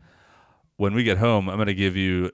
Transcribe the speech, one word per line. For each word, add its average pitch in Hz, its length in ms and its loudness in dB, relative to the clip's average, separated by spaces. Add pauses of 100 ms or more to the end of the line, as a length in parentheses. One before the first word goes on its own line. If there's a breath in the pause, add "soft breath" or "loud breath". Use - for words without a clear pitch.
(760 soft breath)
"When 101 180 0
we 120 80 0
get 98 160 0
home, 107 280 2
I'm 95 120 -6
gonna 101 160 -2
give 95 200 0
you 92 380 -2